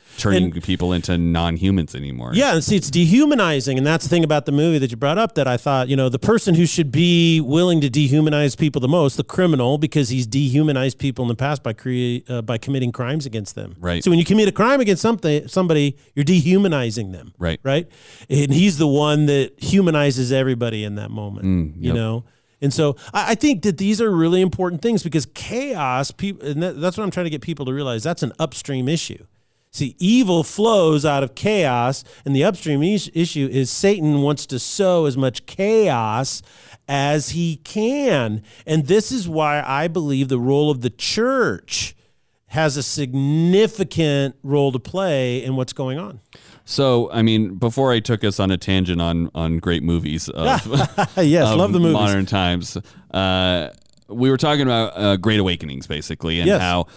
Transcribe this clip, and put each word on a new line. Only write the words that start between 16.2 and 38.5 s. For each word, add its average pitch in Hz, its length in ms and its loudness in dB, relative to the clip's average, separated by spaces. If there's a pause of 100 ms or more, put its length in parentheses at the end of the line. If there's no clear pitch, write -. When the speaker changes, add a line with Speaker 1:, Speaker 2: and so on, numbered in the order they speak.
Speaker 2:
dehumanizing 147 840 2
them. - 260 -16
Speaker 1:
Right. 85 280 -4
Speaker 2:
Right? 147 240 -2 (420)
And 139 240 2
he's 170 240 4
the 156 100 2
one 147 380 4
that 139 320 0
humanizes 143 720 2
everybody 120 520 0
in 104 100 -6
that 104 160 -8
moment, 101 340 -10
Speaker 1:
Mm, 87 320 0
Speaker 2:
you 123 120 -2
Speaker 1:
yep. 117 80 2
Speaker 2:
know? 113 280 -2 (380)
And 139 100 2
so 147 220 0 (180)
I, 208 200 0
I - 20 2
think 269 280 0
that 196 160 0
these 202 220 0
are 220 120 2
really 170 300 4
important 180 380 -2
things 233 220 0
because 156 320 -2
chaos, 165 800 -4
peop-, 196 280 -8
and 147 220 -4
that, 170 180 -6
that's 175 160 -2
what 220 60 -6
I'm 196 80 -2
trying 180 160 -4
to 160 40 -4
get 151 120 -8
people 151 240 -6
to 131 60 -4
realize, 131 320 -4
that's 165 180 -4
an 127 160 -4
upstream 135 500 -4
issue. - 360 -6 (460)
See, 131 280 -6
evil 185 460 4
flows 180 600 2
out 139 200 2
of 123 100 -8
chaos, 135 720 0 (200)
and 139 100 -2
the 135 100 2
upstream 160 400 0
is-, 196 280 0
issue 160 380 -2
is 131 220 0
Satan 156 500 2
wants 143 240 0
to 127 140 -6
sow 180 460 0
as 127 100 -2
much 131 300 -2
chaos 135 960 0 (440)
as 143 440 0
he 165 260 -4
can. 214 840 -2 (260)